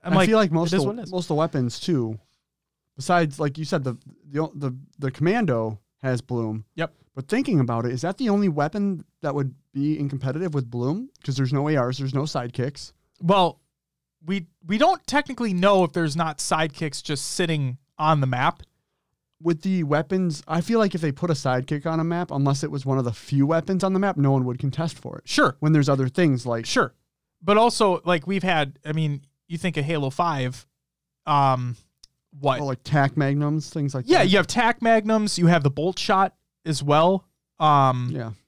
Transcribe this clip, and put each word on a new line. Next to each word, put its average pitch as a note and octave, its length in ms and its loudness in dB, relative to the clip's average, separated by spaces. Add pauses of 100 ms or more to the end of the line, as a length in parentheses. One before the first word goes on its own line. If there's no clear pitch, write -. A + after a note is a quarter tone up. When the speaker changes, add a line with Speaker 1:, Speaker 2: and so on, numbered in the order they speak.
Speaker 1:
I'm F3+ 100 0
Speaker 2:
I F#3+ 40 6
Speaker 1:
like, F#3 120 6
Speaker 2:
feel A3 80 6
like G3 140 4
most E3 220 0
Speaker 1:
"It F#3 40 2
is D3+ 60 4
Speaker 2:
of - 40 2
Speaker 1:
what A3+ 120 -4
it G#3 40 -10
is." E3+ 80 -12
Speaker 2:
most F3+ 140 -4
of - 40 -20
the D#3 60 0
weapons D3 440 0
too, A#2 380 -2 (760)
besides, D#3+ 440 0
like D3 180 -2
you D#3 80 -8
said, D3 180 -4
the, B2 120 -4 (340)
the, D3+ 260 -4
the, C#3 200 -6 (220)
the C3+ 140 -4
commando C3+ 680 0 (220)
has B2+ 200 -2
Bloom. A2 420 -6 (120)
Speaker 1:
Yep. D#3+ 180 -6 (220)
Speaker 2:
But C3+ 120 -12
thinking A#3 320 0
about B2 260 0
it, A#2+ 60 -2
is B2 100 -6
that F3+ 160 -4
the B3+ 120 -2
only G3+ 200 2
weapon E3 540 -2 (180)
that C#3+ 140 -4
would C3+ 180 -2 (200)
be D3 260 -2
in C#3+ 100 -4
competitive C#3+ 440 -4
with B2+ 160 -4
Bloom? C#3 400 -4 (140)
'Cause C3+ 140 -4
there's C3 160 0
no C#3+ 140 0
A D3+ 100 2
Rs, B2+ 200 0
there's C3+ 160 -6
no C#3 100 -2
sidekicks. C3 720 -6 (280)
Speaker 1:
Well, F3+ 380 2 (680)
we, F#3 220 -4 (180)
we G3+ 120 -2
don't E4+ 300 2
technically B3+ 460 -2
know F#3 320 4
if - 80 -8
there's D#3+ 220 -2
not D#3+ 240 -4
sidekicks D#3+ 640 -4
just C#3+ 280 -6
sitting D3+ 460 -2 (200)
on D#3 240 2
the C3 60 0
map. C3 360 -2 (760)
Speaker 2:
With D#3+ 200 -2
the F#3 220 0
weapons, D#3 680 -2
I E3 100 0
feel A3+ 200 0
like G3+ 140 2
if F3 60 -4
they D#3 140 -2
put F3 160 -4
a D#3+ 40 2
sidekick C3+ 520 -2
on D#3+ 160 0
a - 20 0
map, E3+ 260 -2
unless C#3 320 0
it D3+ 100 -6
was C3+ 140 -8
one C3+ 120 0
of B2+ 80 -2
the A#2 80 -4
few C#3 340 0
weapons E3 380 0
on F#3+ 80 0
the F#3+ 60 2
map, G3 180 0
no C#3 160 2
one C3 100 2
would B2 160 -4
contest D#3 400 -4
for - 200 -14
it. - 100 -20
Speaker 1:
Sure. - 320 2
Speaker 2:
When D3+ 100 2
there's C#3+ 160 4
other C3+ 220 2
things C3+ 360 2
like A#2 200 -4
Speaker 1:
Sure. G3 280 0 (480)
But G3 140 2
also, G#3+ 480 4
like, E3+ 240 0
we've F#3+ 160 -2
had, D#3 400 0
I D3+ 80 -8
mean, D3+ 300 -2 (260)
you E3 100 -8
think E3+ 200 -4
of C#3+ 80 -2
Halo D3 240 -2
five, C3+ 580 -2 (580)
um, C3 520 2 (600)
what? C3+ 220 0
Speaker 2:
Oh, D3 60 -4
like C3 180 -6
TAC C#3 320 2
magnums, D3 540 0
things C#3+ 260 -4
like B2+ 140 -6
Speaker 1:
Yeah, F4 100 6
Speaker 2:
that. F#3+ 100 4
Speaker 1:
you F#3+ 60 4
have F#3 120 4
TAC A#3 340 0
magnums, A3 580 2
you E3+ 80 6
have E3 160 4
the C#3 80 2
bolt D#3 260 -4
shot F#3+ 380 0 (300)
as D3 180 -4
well. E3 420 4 (360)
Um, C3+ 500 4
Speaker 2:
Yeah. A#2 200 -8 (160)